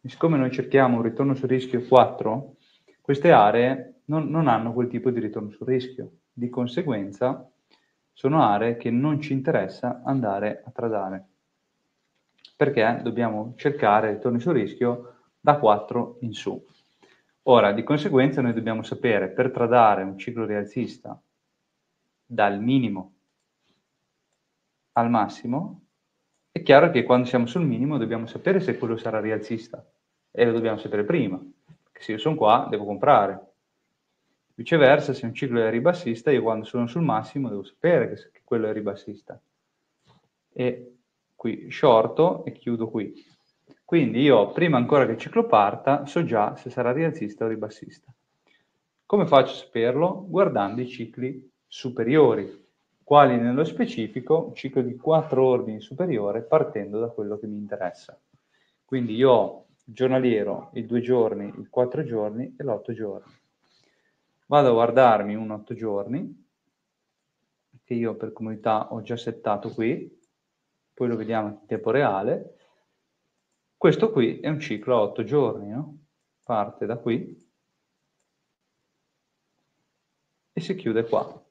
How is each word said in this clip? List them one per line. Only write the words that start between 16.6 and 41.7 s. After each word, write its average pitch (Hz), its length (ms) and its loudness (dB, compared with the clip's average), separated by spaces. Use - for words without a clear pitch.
Ora, 107 260 6
di 113 100 -2
conseguenza 139 580 2
noi 120 120 0
dobbiamo 113 280 -4
sapere, 101 480 -2
per 123 220 -2
tradare 113 500 4
un 98 160 -8
ciclo 117 280 -8
rialzista 104 760 -8
dal 104 340 0
minimo 113 540 -2
al 120 180 2
massimo, 120 680 -4
è - 120 -8
chiaro 147 260 8
che 127 140 0
quando 123 240 2
siamo 120 180 0
sul 170 200 -4
minimo 131 320 -2
dobbiamo 113 280 -4
sapere 190 360 0
se - 180 -2
quello 117 180 -2
sarà 110 220 -4
rialzista, 110 680 -6
e 120 140 2
lo 117 80 2
dobbiamo 113 240 -2
sapere 104 260 -4
prima, 104 340 -2
perché - 640 -20
se 110 120 -8
io 110 40 -6
sono 151 180 -2
qua 113 320 4
devo 104 180 -4
comprare. 101 680 2
Viceversa, 143 580 4
se - 120 -8
un 113 100 -8
ciclo 120 260 -2
è 110 80 2
ribassista, 120 600 0
io 123 100 4
quando 110 240 -2
sono 120 220 -4
sul 170 160 -4
massimo 120 460 -4
devo 101 140 -8
sapere 147 460 0
che, - 220 -14
che - 120 -20
quello 113 240 -2
è 107 60 -4
ribassista. 104 640 -10
E - 440 -6
qui - 340 -10
shorto 143 720 4